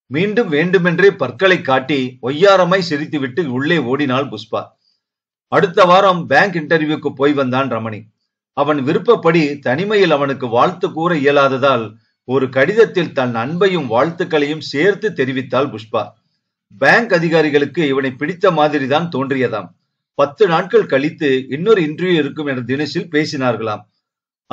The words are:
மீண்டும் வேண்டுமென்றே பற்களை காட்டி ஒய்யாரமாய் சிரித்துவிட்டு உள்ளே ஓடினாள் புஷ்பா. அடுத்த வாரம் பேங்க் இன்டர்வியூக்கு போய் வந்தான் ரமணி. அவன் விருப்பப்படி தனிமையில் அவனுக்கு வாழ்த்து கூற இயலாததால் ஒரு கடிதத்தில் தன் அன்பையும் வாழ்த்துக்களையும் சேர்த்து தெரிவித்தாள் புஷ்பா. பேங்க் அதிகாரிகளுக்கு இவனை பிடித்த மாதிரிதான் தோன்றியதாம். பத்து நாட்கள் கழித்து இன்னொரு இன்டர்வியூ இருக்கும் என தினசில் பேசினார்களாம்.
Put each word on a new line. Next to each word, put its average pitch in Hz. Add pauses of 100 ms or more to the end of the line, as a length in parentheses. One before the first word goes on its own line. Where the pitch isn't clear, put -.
மீண்டும் 202
வேண்டுமென்றே 175
பற்களை 147
காட்டி 131
ஒய்யாரமாய் 180
சிரித்துவிட்டு 143
உள்ளே 139
ஓடினாள் 131
புஷ்பா. 104 (680)
அடுத்த 175
வாரம் 180
பேங்க் 160
இன்டர்வியூக்கு 151
போய் 131
வந்தான் 135
ரமணி. 110 (500)
அவன் 143
விருப்பப்படி 165
தனிமையில் 185
அவனுக்கு 139
வாழ்த்து 151
கூற 165
இயலாததால் 135 (300)
ஒரு 131
கடிதத்தில் 170
தன் 123
அன்பையும் 165
வாழ்த்துக்களையும் 151
சேர்த்து 196
தெரிவித்தாள் 131
புஷ்பா. 110 (600)
பேங்க் 190
அதிகாரிகளுக்கு 156
இவனை 135
பிடித்த 156
மாதிரிதான் 151
தோன்றியதாம். 127 (460)
பத்து -
நாட்கள் 185
கழித்து 135
இன்னொரு 185
இன்டர்வியூ 165
இருக்கும் 147
என 131
தினசில் 143
பேசினார்களாம். 127 (720)